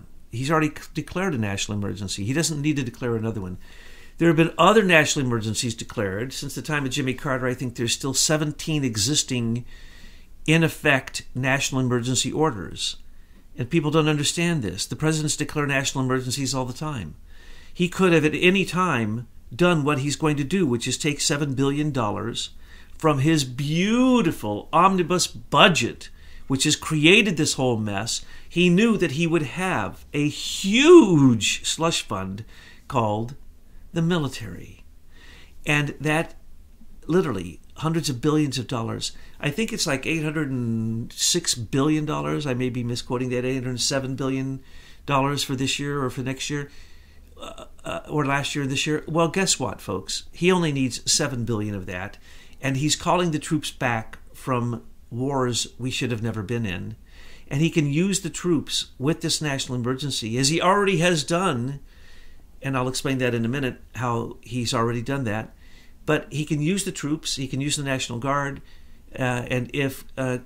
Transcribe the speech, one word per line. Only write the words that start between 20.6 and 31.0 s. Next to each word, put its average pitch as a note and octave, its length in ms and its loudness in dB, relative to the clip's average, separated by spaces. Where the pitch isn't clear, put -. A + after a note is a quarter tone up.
which A#2+ 220 0
is B2 100 -2
take C#3+ 240 -2
seven D3 320 0
billion C#3 380 2
dollars G#2+ 600 -2
from D3+ 220 4
his D3+ 240 4
beautiful D#3+ 1300 2
omnibus F3+ 540 4
budget, C3+ 800 2
which C3+ 160 2
has D3+ 120 4
created E3+ 640 6
this D3+ 160 0
whole B2+ 240 2
mess. G#2+ 460 -4
He F3 220 4
knew G#3 280 6
that D#3+ 140 2
he D#3+ 140 0
would E3 180 2
have C#3+ 720 -4
a D3 160 2
huge F#3+ 1400 8